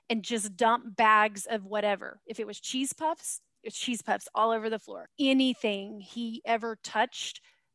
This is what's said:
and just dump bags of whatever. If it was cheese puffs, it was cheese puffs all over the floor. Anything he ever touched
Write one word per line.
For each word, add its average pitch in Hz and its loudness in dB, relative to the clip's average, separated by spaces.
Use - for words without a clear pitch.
and 226 -2
just 208 -2
dump 233 4
bags 214 6
of 208 -4
whatever. 202 -2
If 220 -10
it 220 -6
was 208 -12
cheese 262 -4
puffs, - -4
it - -14
was - -12
cheese 240 -4
puffs 208 -2
all 220 4
over 220 -2
the 220 -4
floor. 190 -16
Anything 240 2
he 226 -8
ever 226 -2
touched - -4